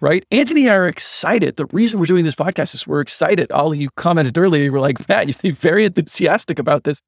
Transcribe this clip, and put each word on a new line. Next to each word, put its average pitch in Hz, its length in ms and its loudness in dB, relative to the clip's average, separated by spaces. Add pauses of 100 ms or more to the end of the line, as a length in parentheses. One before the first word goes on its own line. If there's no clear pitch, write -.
right? 160 280 0
Anthony 277 360 2
and 233 60 4
I 202 40 6
are 185 120 2
excited. - 680 -2
The 143 160 -6
reason 214 280 0
we're 170 60 2
doing 175 180 2
this 151 120 -2
podcast 160 400 -4
is - 100 -8
we're 147 160 -2
excited. 160 500 -2
Ollie, 147 280 0
you 143 160 -4
commented 160 420 0
earlier, 165 280 2
you 139 60 0
were 139 80 0
like, 135 300 -2
"Matt, 202 160 2
you 139 80 -4
seem 156 220 -2
very 196 300 2
enthusiastic 175 760 0
about 147 240 0
this." 147 240 -4